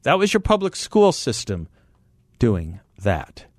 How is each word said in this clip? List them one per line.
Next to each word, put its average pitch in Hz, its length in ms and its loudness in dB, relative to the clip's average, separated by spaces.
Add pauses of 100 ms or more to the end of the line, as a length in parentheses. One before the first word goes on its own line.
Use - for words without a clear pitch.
That 165 140 2
was 202 160 0
your 202 80 2
public 196 340 -2
school 208 360 2
system 98 580 -6 (680)
doing 90 440 0 (200)
that. 92 440 -4 (140)